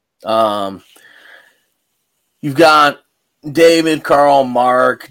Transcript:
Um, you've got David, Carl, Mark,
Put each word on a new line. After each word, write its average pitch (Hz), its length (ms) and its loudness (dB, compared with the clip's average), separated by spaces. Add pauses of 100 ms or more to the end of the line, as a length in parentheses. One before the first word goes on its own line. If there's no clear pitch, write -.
(240)
Um, 104 580 -4 (1600)
you've 147 160 -8
got 151 440 2 (520)
David, 165 500 0
Carl, 139 420 2
Mark, 123 680 -2